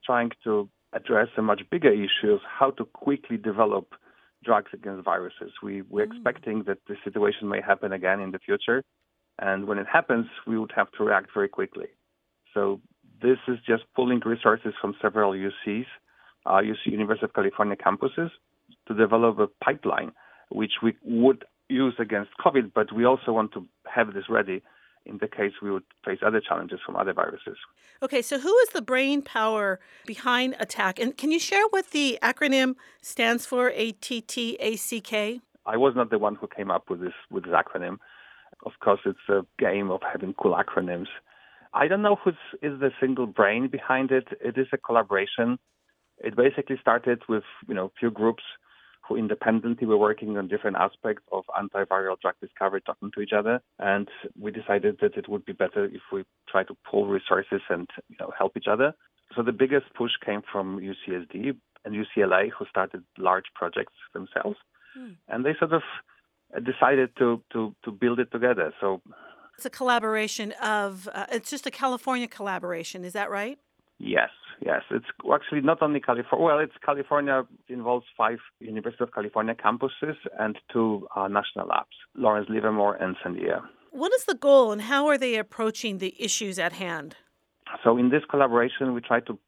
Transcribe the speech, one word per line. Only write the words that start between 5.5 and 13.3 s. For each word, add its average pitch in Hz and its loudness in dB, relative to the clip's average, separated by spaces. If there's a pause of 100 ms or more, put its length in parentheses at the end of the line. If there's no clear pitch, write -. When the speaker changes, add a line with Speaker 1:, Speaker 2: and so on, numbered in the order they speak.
Speaker 1:
We, 98 -8
we're 98 -2
Speaker 2:
Mm. 110 -8
Speaker 1:
expecting 117 -4
that 98 -2 (100)
this 101 -10
situation 104 0
may 101 -2
happen 98 0
again 95 0
in 95 -6
the 95 -8
future. 117 -2 (560)
And 98 -2
when 101 -2
it 95 -6
happens, 117 2 (180)
we 113 -2
would 110 -6
have 104 2
to - -2
react 104 2
very 98 0
quickly. - -6 (680)
So 98 0 (420)
this 127 4 (100)